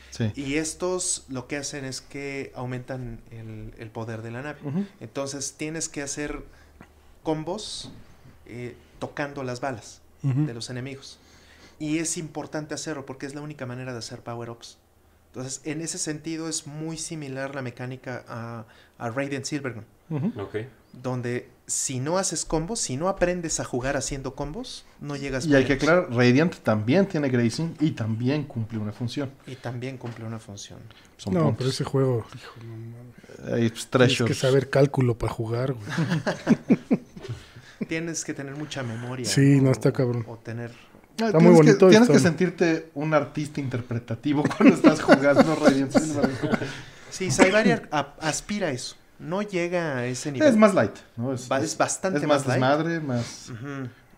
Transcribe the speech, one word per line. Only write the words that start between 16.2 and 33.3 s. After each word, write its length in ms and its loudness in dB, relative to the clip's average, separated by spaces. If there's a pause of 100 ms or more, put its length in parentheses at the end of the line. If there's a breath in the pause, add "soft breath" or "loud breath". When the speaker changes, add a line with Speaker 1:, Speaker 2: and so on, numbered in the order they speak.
Speaker 2:
es 200 -6
muy 280 -8
similar 600 -8
la 60 -6
mecánica 640 -10
a, 360 -10 (340 soft breath)
a 120 -6
Radiant 340 -4
Silvergun, 400 -8 (240)
Speaker 1:
Ujú. 320 -2
Speaker 4:
Ok. 160 -8 (460)
Speaker 2:
donde 460 -4 (180)
si 320 -4
no 200 -2
haces 260 -4
combos, 340 -2
si 180 -4
no 120 -2
aprendes 500 -2
a 60 -4
jugar 320 -4
haciendo 400 -6
combos, 500 -10 (140)
no 160 -8
llegas 300 -4
Speaker 1:
Y 100 6
hay 80 8
que 100 4
Speaker 2:
muy 60 -2
lejos. 80 2
Speaker 1:
aclarar, 280 4
Radiant 420 6
también 480 4
tiene 220 -2
grazing 520 0
y 100 4
también 540 -2
cumple 340 -6
una 140 -4
función. 400 -6 (160)
Speaker 2:
Y 80 -12
también 420 -10
cumple 260 -12
una 140 -8
función. 400 -16 (380 soft breath)
Speaker 1:
Son 180 -4
Speaker 3:
No, 60 2
Speaker 1:
puntos. 180 2
Speaker 3:
pero 120 0
ese 140 -4
juego, 400 0 (120)
hijo, 180 -18 (100)
no 120 -14
mames. 760 -14